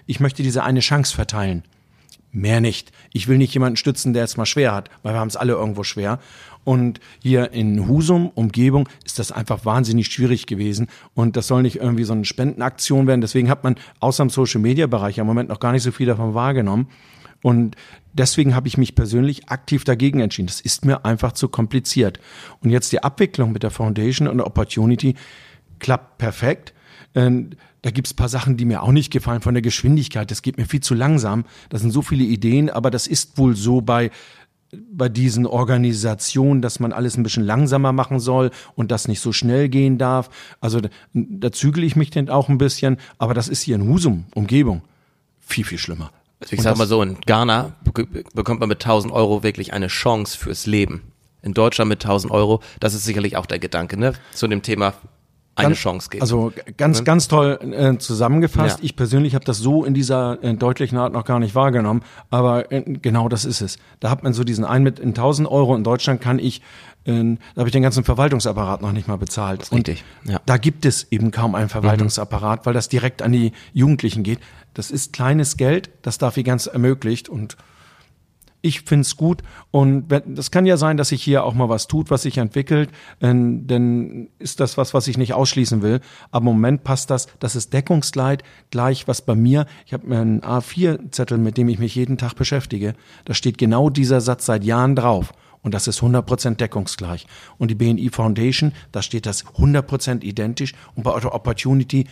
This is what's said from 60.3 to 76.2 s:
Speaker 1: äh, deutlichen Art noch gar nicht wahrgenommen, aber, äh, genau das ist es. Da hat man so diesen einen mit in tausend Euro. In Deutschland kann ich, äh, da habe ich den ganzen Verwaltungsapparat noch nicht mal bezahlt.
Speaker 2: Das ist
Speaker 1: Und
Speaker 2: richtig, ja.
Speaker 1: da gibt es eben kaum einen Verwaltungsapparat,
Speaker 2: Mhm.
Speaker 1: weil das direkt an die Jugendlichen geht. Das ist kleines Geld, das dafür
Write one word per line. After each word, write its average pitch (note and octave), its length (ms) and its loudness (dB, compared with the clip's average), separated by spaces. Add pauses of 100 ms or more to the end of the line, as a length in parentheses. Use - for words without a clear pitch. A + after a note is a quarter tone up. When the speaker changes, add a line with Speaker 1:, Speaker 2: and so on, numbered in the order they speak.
Speaker 1:
äh, A#2+ 120 0
deutlichen B2 420 -2
Art B2 160 0
noch A2+ 140 -4
gar B2 140 0
nicht G#2+ 140 -2
wahrgenommen, A#2+ 460 2 (300)
aber, B2 420 0
äh, C3+ 80 0
genau A#2 480 -2
das A2+ 160 -2
ist B2 160 -4
es. G2 160 -8 (240)
Da A2 80 -4
hat C3+ 140 -2
man C3 100 0
so A#2+ 120 -2
diesen A2+ 200 -2
einen C3+ 180 2
mit C3+ 160 2
in B2 140 2
tausend C#3 340 0
Euro. C3 300 2
In G#2+ 80 0
Deutschland A#2+ 380 0
kann B2+ 160 2
ich, - 240 -4 (420)
äh, A#2 320 0 (180)
da - 40 -14
habe B2 100 2
ich A2 40 -2
den C3+ 100 4
ganzen B2+ 200 2
Verwaltungsapparat A2+ 800 0
noch G#2 120 -2
nicht G#2 160 -4
mal G2+ 100 -2
bezahlt. F#2+ 420 -6
Speaker 2:
Das - 80 -14
ist - 40 -8
Speaker 1:
Und A#2+ 160 2
Speaker 2:
richtig, - 160 -6 (200)
ja. G2 220 -4
Speaker 1:
da C3 100 4
gibt D3 300 0
es - 240 0
eben A2 220 0
kaum A2+ 220 -2
einen G#2+ 140 0
Verwaltungsapparat, G#2+ 920 0
Speaker 2:
Mhm. - 60 -6
Speaker 1:
weil B2 60 0
das A#2 160 -2
direkt B2+ 320 -2
an A#2 120 2
die A#2 200 2 (220)
Jugendlichen B2 480 2
geht. G#2+ 160 -2 (340)
Das - 180 -10
ist - 220 -6
kleines C#3 460 0
Geld, D3 320 0 (100)
das - 160 -6
dafür B2+ 280 -2